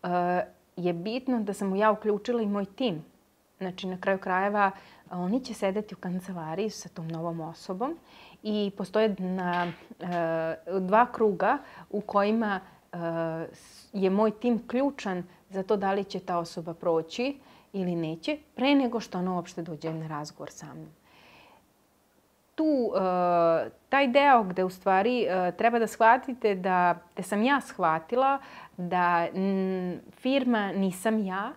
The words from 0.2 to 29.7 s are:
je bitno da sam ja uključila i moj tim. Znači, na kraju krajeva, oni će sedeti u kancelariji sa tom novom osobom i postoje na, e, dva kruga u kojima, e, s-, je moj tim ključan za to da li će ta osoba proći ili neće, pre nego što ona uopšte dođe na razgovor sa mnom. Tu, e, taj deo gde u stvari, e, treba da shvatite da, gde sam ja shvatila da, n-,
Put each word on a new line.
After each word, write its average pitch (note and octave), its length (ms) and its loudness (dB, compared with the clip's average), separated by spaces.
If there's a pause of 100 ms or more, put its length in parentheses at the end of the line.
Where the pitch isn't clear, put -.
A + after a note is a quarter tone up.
je F3 160 0
bitno A3+ 480 -2
da G#3 140 -4
sam G3 220 -2
ja G#3+ 140 6
uključila G#3+ 520 0
i G#3 40 0
moj G3+ 180 -2
tim. F#3+ 400 -4 (540)
Znači, F#3 280 -8
na F#3 140 -6
kraju F#3+ 180 0
krajeva, G3 520 0 (400)
oni F#3 340 -2
će A3 100 -10
sedeti G3+ 400 -4
u - 40 -16
kancelariji F3+ 720 -6
sa - 180 -16
tom D#3+ 200 -10
novom E3 320 -6
osobom F#3+ 560 -8 (460)
i G#3 340 -2
postoje G#3 420 0
na, F3+ 540 -2 (280)
e, E3 800 -2
dva G#3+ 320 4
kruga G3 460 2 (320)
u G#3 100 -4
kojima, G#3 600 0 (320)
e, F3 40 -12 (560)
s-, - 400 -20
je F#3+ 180 2
moj G#3+ 200 4
tim A#3 380 -2
ključan A#3+ 560 -2 (260)
za F#3+ 120 -6
to G#3 140 2
da G3 160 0
li G3 120 -2
će F#3+ 160 -8
ta F3+ 180 -4
osoba E3+ 360 -8
proći F#3 640 -2 (340)
ili F3+ 240 -2
neće, E3+ 420 -4 (160)
pre C#4+ 200 2
nego A#3+ 260 2
što - 180 -8
ona F#3 160 -2
uopšte F3 280 -6
dođe D#3+ 320 -8
na D#3+ 120 -6
razgovor D3+ 440 -10
sa - 160 -18
mnom. D#3 220 -16 (1700)
Tu, D#4+ 100 -2
e, F3+ 1080 2 (180)
taj C#4 200 4
deo C4+ 340 8
gde F#3 220 0
u F3+ 60 0
stvari, G3 520 2
e, F3+ 300 0
treba A#3 260 2
da A3+ 80 2
shvatite A#3 680 4
da, F3+ 440 2 (160)
gde F#3+ 80 -6
sam G#3 200 0
ja C4+ 180 4
shvatila A3+ 800 0 (380)
da, F3 580 2
n-, F#3+ 640 0 (120)